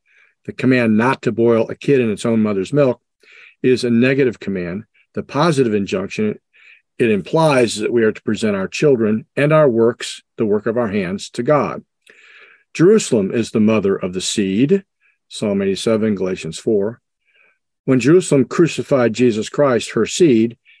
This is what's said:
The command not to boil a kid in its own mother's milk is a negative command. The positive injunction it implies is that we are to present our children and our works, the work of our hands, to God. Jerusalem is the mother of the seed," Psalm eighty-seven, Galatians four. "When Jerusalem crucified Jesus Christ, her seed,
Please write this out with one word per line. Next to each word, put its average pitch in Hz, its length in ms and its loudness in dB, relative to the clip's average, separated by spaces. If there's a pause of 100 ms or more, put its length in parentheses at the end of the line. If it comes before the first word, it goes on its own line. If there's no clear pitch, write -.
(440)
The - 80 -12
command 123 440 0
not 127 260 0
to 120 100 -2
boil 113 380 2
a - 60 -12
kid 139 240 0
in 113 100 0
its 101 160 -6
own 113 160 0
mother's 101 300 -2
milk 139 280 2 (640)
is 127 220 2
a 120 60 0
negative 127 500 2
command. 92 440 -8 (300)
The 104 80 -8
positive 135 500 0
injunction 101 680 -4 (580)
it 120 140 2
implies 123 640 0
is 107 60 -8
that 113 100 -4
we 117 100 2
are 107 80 2
to - 120 -8
present 107 340 -4
our 95 100 -6
children 110 600 0 (100)
and 147 160 2
our 156 160 6
works, 113 520 0 (160)
the 117 80 -2
work 104 220 -2
of 113 100 -2
our 120 120 -2
hands, 98 420 -6
to 120 140 -6
God. 123 400 0 (920)
Jerusalem 156 560 2
is 113 220 -4
the 113 80 0
mother 104 340 2
of 92 180 -6
the 90 80 -6
seed," 110 640 0 (440)
Psalm 101 340 -4
eighty-seven, 104 540 -2
Galatians 92 420 -6
four. 110 420 -2 (840)
"When 131 160 2
Jerusalem 143 460 4
crucified 127 640 0
Jesus 110 360 0
Christ, 131 440 -2
her 107 140 0
seed, 120 520 2 (220)